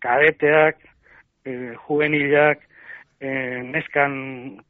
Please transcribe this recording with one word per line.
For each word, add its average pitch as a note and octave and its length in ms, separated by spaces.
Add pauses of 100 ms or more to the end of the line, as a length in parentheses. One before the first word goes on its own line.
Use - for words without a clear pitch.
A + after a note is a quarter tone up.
kadeteak, D3+ 760 (680)
eh, B2 300
juvenilak, D3 880 (560)
eh, C3 420
neskan, C3+ 1080